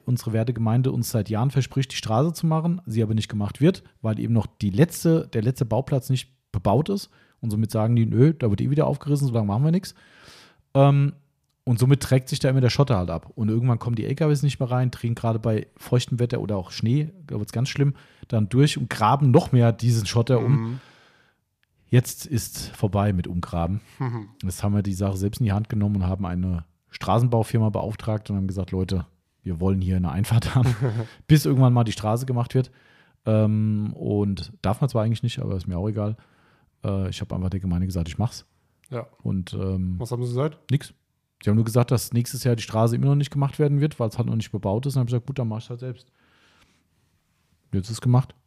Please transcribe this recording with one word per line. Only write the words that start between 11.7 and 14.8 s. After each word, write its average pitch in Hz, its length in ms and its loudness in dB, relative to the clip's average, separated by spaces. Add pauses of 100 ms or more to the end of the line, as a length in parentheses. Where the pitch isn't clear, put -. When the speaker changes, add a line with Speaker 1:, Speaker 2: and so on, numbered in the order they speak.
Speaker 1:
somit 131 220 6
trägt 135 280 0
sich 143 100 -4
da 143 100 2
immer 131 120 2
der 120 80 6
Schotter 135 280 2
halt 90 120 -2
ab. 82 260 -8
Und 107 140 -2
irgendwann 117 280 2
kommen 120 180 -4
die 110 100 -2
L 139 100 -2
K 156 140 0
Ws 143 120 2
nicht 139 180 0
mehr 123 120 -2
rein, 127 180 2